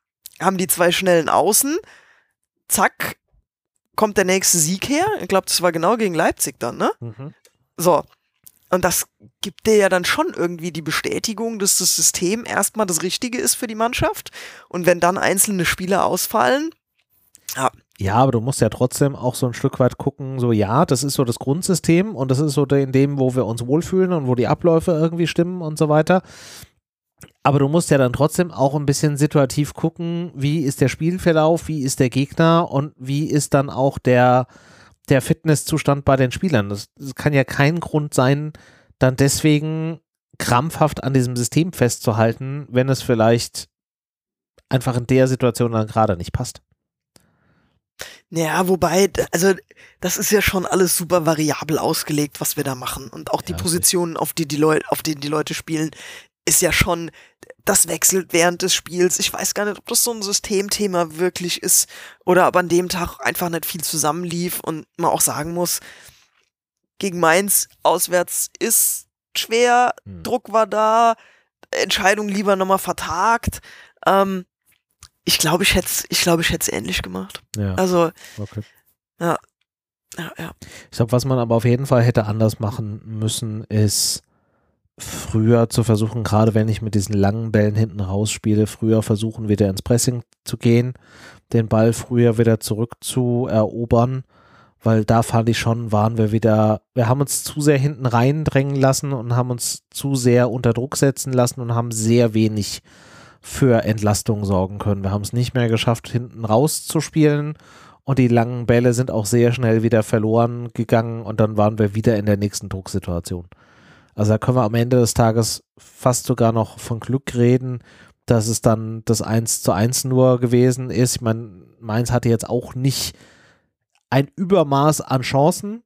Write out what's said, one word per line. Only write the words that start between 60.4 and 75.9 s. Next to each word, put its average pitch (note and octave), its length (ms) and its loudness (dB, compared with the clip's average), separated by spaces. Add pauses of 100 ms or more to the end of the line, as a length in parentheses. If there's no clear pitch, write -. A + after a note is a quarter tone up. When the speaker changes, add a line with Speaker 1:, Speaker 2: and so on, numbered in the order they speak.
Speaker 1:
wirklich F3 460 -4
ist - 260 0 (360)
oder F3+ 240 4
ob - 80 2
an F3 120 0
dem F3 200 2
Tag F3 320 -8
einfach E3+ 280 -4
nicht E3 180 -6
viel D#3+ 160 -8
zusammenlief E3+ 800 -4
und D#3 260 -8 (100)
man E3+ 140 -2
auch - 100 0
sagen D3+ 340 -2
muss, F3 260 -4 (1200)
gegen F3+ 200 -4
Mainz F3 500 2 (140)
auswärts F3 760 -2
ist - 480 -2 (300)
schwer, A#3+ 580 2 (100)
Speaker 2:
Hm. F#3 180 -16
Speaker 1:
Druck G#3 300 -6
war A3 140 2
da, A3 480 2 (560)
Entscheidung G3 580 0
lieber G3 280 0
nochmal F#3+ 220 2
vertagt. F#3 840 -2 (440)
Ähm, F#3+ 400 2 (840)
ich - 100 0
glaub, D#3+ 220 0
ich G3 140 2
hätt's, - 340 -2